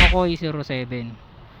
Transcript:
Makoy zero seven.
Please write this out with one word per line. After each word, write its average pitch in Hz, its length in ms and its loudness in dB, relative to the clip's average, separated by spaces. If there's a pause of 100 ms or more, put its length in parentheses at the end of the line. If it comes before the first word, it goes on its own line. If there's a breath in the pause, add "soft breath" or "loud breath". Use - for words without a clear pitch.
Makoy 180 240 2
zero 151 320 -4
seven. 123 480 -6 (460 loud breath)